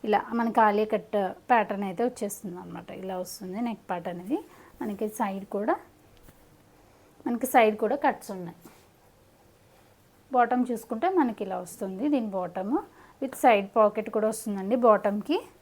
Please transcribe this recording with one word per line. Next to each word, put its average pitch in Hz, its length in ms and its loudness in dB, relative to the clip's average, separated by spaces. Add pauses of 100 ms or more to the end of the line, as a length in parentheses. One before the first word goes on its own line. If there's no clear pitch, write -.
ఇలా 208 300 2
మనకి 233 280 2
ఆలియా 214 240 4
కట్ 214 260 -4 (380)
ప్యాటర్న్ 202 340 2
అయితే 190 200 -4
వచ్చేస్తుంది 202 560 -6
అనమాట. 175 320 -14
ఇలా 185 260 -8
వస్తుంది 185 440 -8
నెక్ 233 180 -4 (100)
పార్ట్ 175 180 -6
అనేది. 185 300 -4 (440)
మనకి 214 260 -4
సైడ్ 196 380 -4
కూడా, 220 300 -2 (1500)
మనకి 240 180 0
సైడ్ 220 320 4
కూడా 226 180 0
కట్స్ - 360 -2
ఉన్నాయి. 180 260 -10 (1700)
బాటమ్ 247 400 4
చూసుకుంటే 233 380 -2
మనకి 262 340 0
ఇలా 185 140 -4
వస్తుంది. 190 500 -6
దీని 254 200 2
బాటమ్ 190 500 -4 (460)
with 262 120 -8
సైడ్ 202 400 4
పాకెట్ 214 340 4
కూడా 214 180 0
వస్తుందండి 208 480 -2
బాటమ్‌కి. 214 760 2 (120)